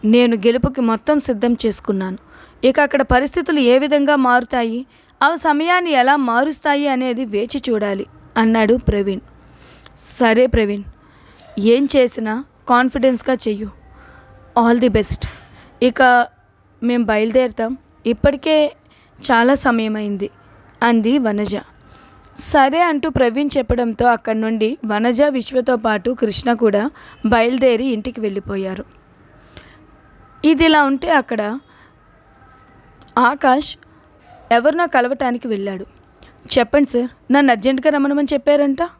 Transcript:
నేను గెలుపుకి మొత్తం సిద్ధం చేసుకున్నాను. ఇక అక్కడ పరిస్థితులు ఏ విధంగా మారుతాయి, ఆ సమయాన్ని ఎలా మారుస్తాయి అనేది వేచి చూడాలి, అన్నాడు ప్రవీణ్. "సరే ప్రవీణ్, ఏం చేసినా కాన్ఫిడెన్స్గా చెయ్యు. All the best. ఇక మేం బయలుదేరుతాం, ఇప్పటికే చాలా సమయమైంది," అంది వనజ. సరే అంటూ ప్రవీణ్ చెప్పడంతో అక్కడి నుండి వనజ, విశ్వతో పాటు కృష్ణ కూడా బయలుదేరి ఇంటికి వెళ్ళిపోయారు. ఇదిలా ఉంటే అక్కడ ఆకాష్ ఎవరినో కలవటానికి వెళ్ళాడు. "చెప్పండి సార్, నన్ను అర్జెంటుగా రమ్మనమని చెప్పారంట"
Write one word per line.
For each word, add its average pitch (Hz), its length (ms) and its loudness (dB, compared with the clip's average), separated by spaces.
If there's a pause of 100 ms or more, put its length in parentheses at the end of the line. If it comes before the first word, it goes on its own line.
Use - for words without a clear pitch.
నేను 233 320 4
గెలుపుకి 240 440 0
మొత్తం 233 380 0
సిద్ధం 240 460 -2
చేసుకున్నాను. 190 520 -4 (460)
ఇక 262 160 4
అక్కడ 285 220 0
పరిస్థితులు 277 580 0
ఏ 254 200 4
విధంగా 285 360 2
మారుతాయి, 247 680 0 (380)
ఆ 311 120 2
సమయాన్ని 330 560 0
ఎలా 262 240 2
మారుస్తాయి 285 720 -2
అనేది 254 380 -2
వేచి 226 440 -6
చూడాలి, 208 360 -4 (320)
అన్నాడు 220 360 2
ప్రవీణ్. 202 460 -2 (760)
"సరే 233 500 2
ప్రవీణ్, 208 360 -2 (760)
ఏం 233 360 2
చేసినా 240 500 -2 (240)
కాన్ఫిడెన్స్గా 254 680 0 (100)
చెయ్యు. 208 220 -6 (920)
All 233 220 2
the 226 140 2
best. - 320 -4 (560)
ఇక 247 440 4 (560)
మేం 240 200 0
బయలుదేరుతాం, 226 720 -2 (280)
ఇప్పటికే 285 680 0 (560)
చాలా 240 240 4
సమయమైంది," 214 720 -4 (540)
అంది 233 340 2
వనజ. 208 380 -2 (840)
సరే 285 440 2
అంటూ 320 280 0
ప్రవీణ్ 262 480 0
చెప్పడంతో 240 480 -2
అక్కడి 226 340 0
నుండి 220 460 -2
వనజ, 220 360 0
విశ్వతో 262 540 0
పాటు 220 360 -2
కృష్ణ 240 420 -2
కూడా 208 380 0 (340)
బయలుదేరి 240 600 2
ఇంటికి 233 360 -6
వెళ్ళిపోయారు. 196 800 -8 (1500)
ఇదిలా 311 380 4
ఉంటే 277 260 -2
అక్కడ 240 500 -2 (1600)
ఆకాష్ 269 600 0 (760)
ఎవరినో 294 360 2
కలవటానికి 247 600 -2
వెళ్ళాడు. 196 380 -6 (720)
"చెప్పండి 262 340 2
సార్, 240 420 -4
నన్ను 277 180 4
అర్జెంటుగా 262 400 0
రమ్మనమని 285 420 0
చెప్పారంట" 285 480 0 (180)